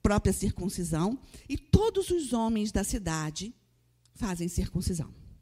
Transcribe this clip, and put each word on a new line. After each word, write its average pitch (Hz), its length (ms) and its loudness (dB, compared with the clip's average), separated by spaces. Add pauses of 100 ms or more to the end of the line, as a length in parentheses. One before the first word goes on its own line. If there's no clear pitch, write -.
própria 202 300 4
circuncisão, 180 880 -2 (300)
e 277 80 -4
todos 392 520 4
os 320 220 0
homens 226 400 0
da 202 120 0
cidade 170 720 -4 (600)
fazem 175 340 -4
circuncisão. 180 680 -2 (280)